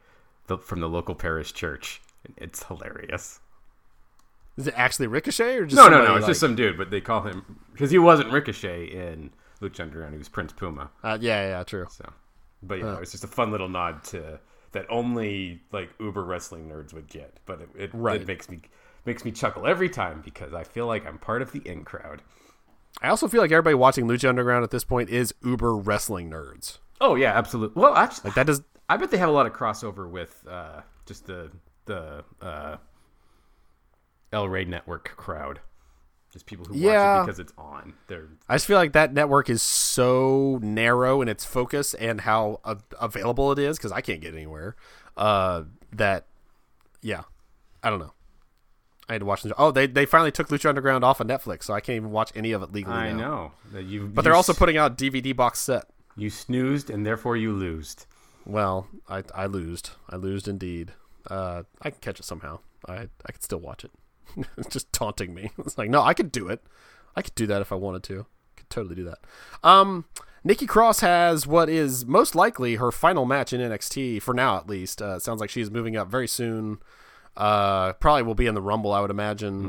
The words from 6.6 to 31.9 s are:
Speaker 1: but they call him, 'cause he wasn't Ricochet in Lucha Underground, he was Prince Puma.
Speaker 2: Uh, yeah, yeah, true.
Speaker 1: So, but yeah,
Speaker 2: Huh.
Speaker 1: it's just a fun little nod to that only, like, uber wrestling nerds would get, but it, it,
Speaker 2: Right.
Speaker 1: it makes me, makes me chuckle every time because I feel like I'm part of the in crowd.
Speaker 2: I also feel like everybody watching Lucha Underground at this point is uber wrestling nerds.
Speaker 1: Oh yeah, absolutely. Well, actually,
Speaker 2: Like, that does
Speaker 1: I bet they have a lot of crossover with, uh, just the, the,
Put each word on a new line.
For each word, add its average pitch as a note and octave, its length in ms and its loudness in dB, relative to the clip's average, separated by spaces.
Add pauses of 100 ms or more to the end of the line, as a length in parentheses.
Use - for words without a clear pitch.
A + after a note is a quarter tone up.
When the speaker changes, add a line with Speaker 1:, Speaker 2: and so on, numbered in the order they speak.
Speaker 1:
but F#2 140 -6
they G2+ 100 -2
call A2 220 -2
him, F#2+ 340 -12 (180)
'cause C#3 160 0
he F#3 80 8
wasn't D#3 320 10
Ricochet G2 540 -2
in D#2+ 460 -12 (300)
Lucha F#2+ 200 -10
Underground, D#2 320 -12
he D2+ 60 -12
was D2 100 -16
Prince E2 240 -8
Puma. D2 380 -10 (120)
Speaker 2:
Uh, A2 160 -4
yeah, G#2 300 -2
yeah, F2+ 140 -6
true. F2+ 260 -10
Speaker 1:
So, - 160 -20 (580)
but F#2+ 160 -8
yeah, G2 160 -6
Speaker 2:
Huh. F2 60 -10
Speaker 1:
it's F2+ 100 -14
just - 120 -16
a - 40 -10
fun A2+ 240 -2
little F#2+ 180 -4
nod F2 360 -6
to D#2 340 -14 (340)
that G2 160 -8
only, G#2+ 720 -4 (100)
like, F#2 260 -8
uber G2+ 280 -8
wrestling E2+ 420 -10
nerds D2+ 260 -16
would D#2 140 -18
get, C#2+ 380 -20
but E2 160 -12
it, E2 140 -20
it, G2 180 -10
Speaker 2:
Right. A2 280 -2
Speaker 1:
it E2+ 60 -12
makes F#2 220 -10
me, F2 100 -16 (460)
makes A#2+ 180 -6
me A#2 80 -6
chuckle G#2+ 340 -4
every F3+ 240 2
time E2 320 -6
because D2+ 320 -16
I E2 120 -10
feel A#2+ 220 -8
like A2 200 -4
I'm D#2 120 -14
part A2+ 220 -4
of B2+ 120 -10
the - 60 -10
in D#2+ 260 -12
crowd. - 360 -16 (800)
Speaker 2:
I B2 60 -2
also G#3 220 2
feel A#3 120 4
like E3 100 6
everybody D#3+ 240 6
watching B2+ 320 6
Lucha A#2+ 200 2
Underground B2 380 2
at - 60 -6
this - 120 -4
point A#2+ 260 -2
is A#2+ 320 -2
uber A#2+ 360 0
wrestling G2+ 520 -2
nerds. D2+ 500 -14 (200)
Speaker 1:
Oh - 160 4
yeah, B2 160 4
absolutely. A2 500 0
Well, C#4+ 140 8
actually, - 360 2
Speaker 2:
Like, - 40 -10
that C3 100 4
does D3 160 2 (280)
Speaker 1:
I F3 80 2
bet F#4 120 -4
they G#3+ 80 0
have F3 120 2
a - 20 2
lot C#3 140 4
of A2+ 80 -4
crossover G#2 560 -6
with, E2+ 400 -14
uh, D#2+ 320 -16 (240)
just - 220 -18
the, F2 220 -12 (360)
the, D#2 400 -12 (160)